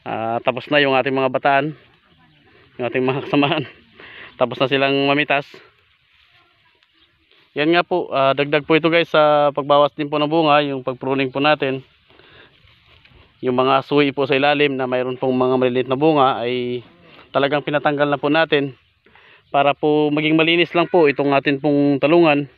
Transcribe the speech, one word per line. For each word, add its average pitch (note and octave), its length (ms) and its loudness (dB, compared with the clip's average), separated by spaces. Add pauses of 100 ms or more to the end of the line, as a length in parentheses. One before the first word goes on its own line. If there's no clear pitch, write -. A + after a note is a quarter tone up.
Ah, A2+ 400 -6
tapos B2 320 -4
na D3 80 4
yung C3+ 160 2
ating C3 160 0
mga C3+ 160 0
bataan, C#3 480 0 (1040)
yung B2 80 -4
ating C3 160 -2
mga C3 240 -4
kasamahan. C#3+ 400 0 (320)
<laughs> - 400 -20
Tapos A#2+ 160 -2
na C3+ 160 -2
silang C#3 320 0
mamitas. C#3+ 400 0 (2000)
Yan D3 240 -2
nga F3 80 2
po, F3 240 -4
ah, C3+ 240 0
dagdag C#3+ 320 -2
po D#3+ 160 2
ito E3 80 0
guys E3 240 0
sa D3 400 4
pagbawas D3 400 2
din D3 160 -8
po D3+ 80 -4
ng D3 160 -2
bunga, D3+ 320 2
yung C3+ 160 -6
pag-pruning C3+ 480 -4
po C#3 160 -4
natin. C#3 400 -2 (1600)
Yung B2+ 160 0
mga C3+ 240 2
suwi C#3+ 320 0
po C#3+ 80 -2
sa C3+ 160 0
ilalim C#3+ 400 0
na B2+ 80 -4
mayroon B2+ 320 -4
pong C3 160 -2
mga B2+ 240 0
maliliit B2+ 320 0
na C3 80 -4
bunga C#3 400 2
ay B2 400 -6 (560)
talagang C#3 240 0
pinatanggal D3 480 -2
na C#3+ 80 -2
po D3 160 -2
natin D3+ 400 0 (800)
para C#3+ 240 2
po D3+ 320 0
maging D#3 320 0
malinis E3 320 2
lang E3+ 160 0
po D#3 240 4
itong C#3+ 240 0
atin C#3 240 0
pong C#3+ 400 0
talungan. D3 580 2